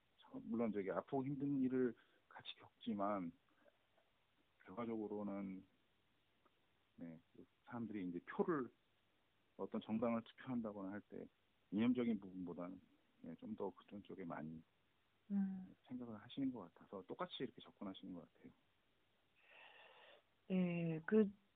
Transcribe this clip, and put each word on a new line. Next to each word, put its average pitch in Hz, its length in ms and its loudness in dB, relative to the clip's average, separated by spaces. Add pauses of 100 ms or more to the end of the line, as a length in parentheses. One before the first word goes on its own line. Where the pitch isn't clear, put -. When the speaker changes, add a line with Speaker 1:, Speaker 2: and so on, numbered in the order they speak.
(180)
Speaker 1:
저-, - 260 -12
물론 113 300 2
저기 95 180 2
아프고 131 320 2
힘든 139 380 2
일을 127 320 4 (340)
같이 - 300 -12
겪지만 101 720 -2 (1300)
결과적으로는, 101 1000 -2 (1300)
네, 165 220 -12 (460)
사람들이 104 440 -4
이제 87 160 -2
표를 165 420 0 (920)
어떤 98 240 -4
정당을 113 420 2
투표한다거나 107 680 -4
할 101 180 -6
때 90 160 -8 (460)
이념적인 117 480 4
부분보다는, 90 580 -6 (480)
예, 82 100 -8
좀 - 200 -8
더 98 160 -2
그런 - 320 -12
쪽에 95 220 -10
많이 80 360 -6 (680)
Speaker 2:
음. 190 420 2 (140)
Speaker 1:
생각을 233 340 -6
하시는 131 300 0
것 120 80 -6 (140)
같아서 - 340 -10
똑같이 - 320 -6
이렇게 127 220 -4
접근하시는 95 520 -10
것 87 80 -10 (120)
같아요. - 180 -20 (2000)
Speaker 2:
네, 170 560 4
그 214 260 8 (240)